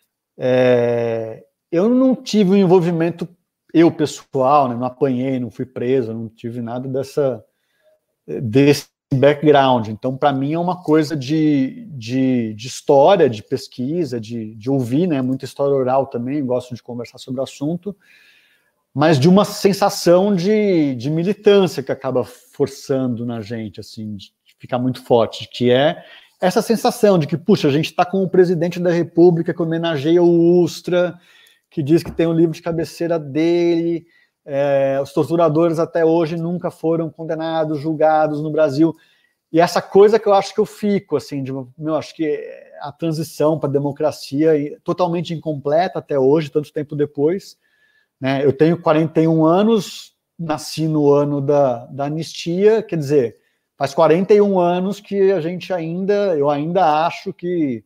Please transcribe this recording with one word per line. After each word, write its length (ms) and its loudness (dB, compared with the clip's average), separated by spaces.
é... 1040 0
eu 200 0
não 260 2
tive 360 0
um 40 4
envolvimento, 720 2
eu 180 6
pessoal, 760 0
né? 60 -4
Não 100 -4
apanhei, 560 -2
não 100 -8
fui 140 -8
preso, 480 -2
não 160 -10
tive 320 -12
nada 260 -10
dessa, 560 -4
desse 640 2
background. 760 4
Então, 260 -6
pra 160 0
mim, 220 -4
é 60 -4
uma 220 -4
coisa 360 0
de, 760 -2
de, 600 -2
de 120 -14
história, 640 4
de 140 -8
pesquisa, 800 -6
de, 340 -12
de 160 -6
ouvir, 340 0
né? 160 -2
Muita 220 -4
história 320 -2
oral 320 0
também, 380 -6
gosto 280 -4
de 80 -14
conversar 360 -14
sobre 240 -10
o 20 -4
assunto, 520 -8
mas 280 2
de 100 6
uma 160 6
sensação 880 2
de, 600 0
de 160 -6
militância 720 2
que 80 -6
acaba 320 -4
forçando 1000 -4
na 160 -6
gente, 400 -10
assim, 360 -14
de 180 -18
ficar 220 -6
muito 260 -4
forte, 420 0
que 220 -2
é 340 2
essa 180 2
sensação 600 2
de 80 -2
que, 100 -6
puxa, 300 2
a 40 2
gente 220 -2
tá 100 0
com 200 -2
o 60 -2
presidente 500 0
da 120 0
República 600 2
que 80 -6
homenageia 640 0
o 400 4
Ustra, 540 -4
que 140 -6
diz 180 2
que 100 -12
tem 140 -2
o 80 0
livro 180 2
de 120 -12
cabeceira 560 -4
dele, 880 -2
é, 580 0
os 120 -8
torturadores 640 0
até 260 -2
hoje 320 2
nunca 360 -6
foram 400 -4
condenados, 680 -6
julgados 600 0
no 100 -6
Brasil. 440 2
E 100 2
essa 220 0
coisa 340 6
que 100 0
eu 60 4
acho 180 2
que 80 -8
eu 60 2
fico, 500 -4
assim, 280 -6
de, 100 -8
meu, 420 -8
acho 200 -6
que 280 -4
a 100 -12
transição 680 -2
pra 100 -4
democracia 880 -2
é 240 -8
totalmente 480 -4
incompleta 680 -4
até 180 -4
hoje, 320 2
tanto 240 -4
tempo 220 -8
depois, 600 -4
né? 220 -2
Eu 80 4
tenho 300 2
quarenta 400 2
e 80 4
um 160 2
anos, 680 0
nasci 520 -6
no 200 2
ano 300 2
da, 460 0
da 220 -10
anistia, 760 0
quer 140 -6
dizer, 400 0
faz 160 -6
quarenta 400 4
e 80 6
um 180 2
anos 400 0
que 320 0
a 80 0
gente 320 -8
ainda, 640 -2
eu 120 0
ainda 560 0
acho 260 -6
que 540 -4